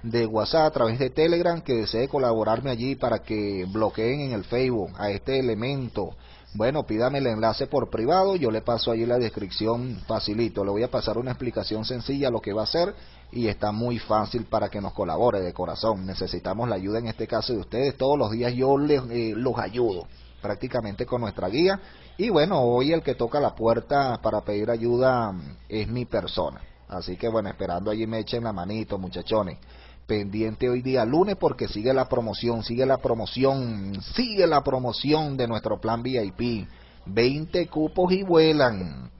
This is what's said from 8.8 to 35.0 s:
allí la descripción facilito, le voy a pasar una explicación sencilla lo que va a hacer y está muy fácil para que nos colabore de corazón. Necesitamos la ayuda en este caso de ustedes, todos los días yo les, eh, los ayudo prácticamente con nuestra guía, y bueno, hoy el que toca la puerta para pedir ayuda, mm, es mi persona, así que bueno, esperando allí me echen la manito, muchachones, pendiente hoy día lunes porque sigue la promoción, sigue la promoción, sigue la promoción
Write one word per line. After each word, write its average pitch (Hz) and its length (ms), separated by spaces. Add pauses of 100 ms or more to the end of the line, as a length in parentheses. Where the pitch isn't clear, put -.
allí 113 140
la 123 140
descripción 113 880
facilito, 107 560
le 101 80
voy 104 100
a 123 80
pasar 110 280
una 123 140
explicación 110 540
sencilla 131 460
lo 113 100
que 101 120
va 107 80
a - 20
hacer 175 320 (360)
y 120 160
está 104 240
muy 113 280
fácil 107 460
para 104 240
que 104 120
nos 98 120
colabore 98 480
de 87 120
corazón. 95 520
Necesitamos 95 640
la 110 80
ayuda 98 220
en 117 100
este - 200
caso 117 260
de 104 60
ustedes, 123 380
todos 139 200
los 110 140
días 120 220
yo 131 240
les, 147 340
eh, 117 240
los 120 240
ayudo 101 480 (340)
prácticamente 107 640
con 123 160
nuestra 101 260
guía, 180 320 (380)
y 220 120
bueno, 165 320
hoy 123 300
el 165 120
que 135 100
toca 123 260
la 117 140
puerta 117 720
para 104 180
pedir 107 300
ayuda, 120 600
mm, 78 260 (120)
es 104 180
mi 120 180
persona, 87 560 (260)
así 90 300
que 120 100
bueno, 110 220
esperando 95 420
allí 110 160
me 113 120
echen 117 260
la 110 80
manito, 101 440
muchachones, 92 640 (480)
pendiente 107 600
hoy 123 120
día 127 240
lunes 185 300
porque - 320
sigue 110 260
la 127 140
promoción, 117 560
sigue 120 220
la 131 120
promoción, 117 960 (220)
sigue 214 320
la 143 160
promoción 139 720